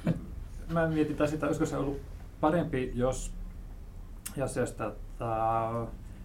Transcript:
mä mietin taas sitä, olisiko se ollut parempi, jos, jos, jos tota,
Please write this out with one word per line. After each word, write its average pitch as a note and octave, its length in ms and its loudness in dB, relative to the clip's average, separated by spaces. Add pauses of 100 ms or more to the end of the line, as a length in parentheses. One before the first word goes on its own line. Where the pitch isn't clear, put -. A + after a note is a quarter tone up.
(720)
mä E3 160 4
mietin D3+ 280 4
taas D3+ 140 4
sitä, D3+ 160 0
olisiko D#3+ 200 2
se C#3+ 100 0
ollut C#3+ 240 0 (400)
parempi, D3+ 540 4
jos, B2+ 380 2 (1040)
jos, C3 200 0
jos A#2+ 160 2
tota, A2+ 1160 0 (380)